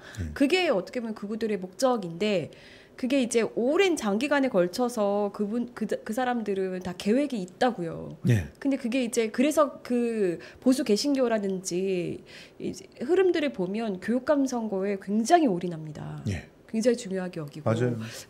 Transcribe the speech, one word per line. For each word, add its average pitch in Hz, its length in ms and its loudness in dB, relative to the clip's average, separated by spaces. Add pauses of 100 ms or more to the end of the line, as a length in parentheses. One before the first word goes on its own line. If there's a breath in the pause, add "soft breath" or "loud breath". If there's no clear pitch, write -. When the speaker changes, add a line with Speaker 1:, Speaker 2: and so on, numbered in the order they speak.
(200 loud breath)
Speaker 1:
네. 85 60 -4 (100)
Speaker 2:
그게 339 340 2
어떻게 208 300 -2
보면 220 160 -6
그분들의 214 420 -4
목적인데, 185 920 0 (480 soft breath)
그게 262 220 2
이제 233 220 2 (120)
오랜 311 400 4
장기간에 262 540 0
걸쳐서 202 840 0
그분, 233 400 -2
그, 214 140 -4
그 - 240 -6
사람들은 208 680 -2
다 180 180 -6
계획이 247 440 0
있다고요. 165 760 -2 (100)
Speaker 1:
예. 98 220 4 (100)
Speaker 2:
근데 277 160 0
그게 247 300 0
이제 226 240 0
그래서 285 540 2
그 226 540 0 (220 loud breath)
보수 262 240 4
개신교라든지 196 1400 0 (340 soft breath)
이제 - 260 -8 (140)
흐름들을 339 540 2
보면 196 480 -4
교육감 262 460 2
선거에 208 540 -2
굉장히 233 460 4
올인합니다. 156 800 -4
Speaker 1:
예. 90 220 -4 (180)
Speaker 2:
굉장히 233 300 2
중요하게 185 420 -6
여기고. 147 320 -4
Speaker 1:
맞아요. 117 260 2 (320 loud breath)